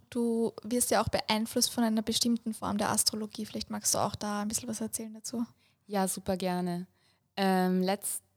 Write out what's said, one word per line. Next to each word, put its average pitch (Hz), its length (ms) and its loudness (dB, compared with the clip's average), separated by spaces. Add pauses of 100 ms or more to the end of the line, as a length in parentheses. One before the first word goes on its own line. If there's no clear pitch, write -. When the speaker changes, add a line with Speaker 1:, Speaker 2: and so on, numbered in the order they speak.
Speaker 1:
du 233 420 0 (120)
wirst 240 280 0
ja 214 100 6
auch 226 60 -2
beeinflusst - 640 0
von 240 140 2
einer 220 160 2
bestimmten 226 520 0
Form 202 240 -4
der 214 120 2
Astrologie. 214 560 -2
Vielleicht - 240 -8
magst 208 260 -2
du - 40 2
auch - 160 0
da 208 260 -4
ein 208 80 -2
bisschen 240 180 -4
was 226 140 -6
erzählen 220 320 -6
dazu. 226 320 -6 (420)
Speaker 2:
Ja, 196 220 0
super 190 260 -2
gerne. 180 520 -2 (500)
Ähm, 185 440 4
letzt-, 190 400 -2 (160)